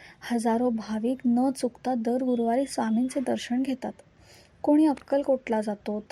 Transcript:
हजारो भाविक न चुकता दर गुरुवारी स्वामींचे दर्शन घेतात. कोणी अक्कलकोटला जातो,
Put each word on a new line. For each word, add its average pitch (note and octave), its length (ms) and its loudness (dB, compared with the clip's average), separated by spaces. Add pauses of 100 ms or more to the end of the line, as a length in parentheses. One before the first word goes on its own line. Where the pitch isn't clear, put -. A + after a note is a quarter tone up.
(300)
हजारो A#3 400 2
भाविक A3 560 -2
न B3 240 4
चुकता B3+ 440 -4
दर A#3+ 280 0
गुरुवारी B3 440 0
स्वामींचे B3+ 540 -2
दर्शन B3 420 -2
घेतात. C4 300 -6 (720)
कोणी D4+ 240 6
अक्कलकोटला C4+ 760 0
जातो, G#3 520 -4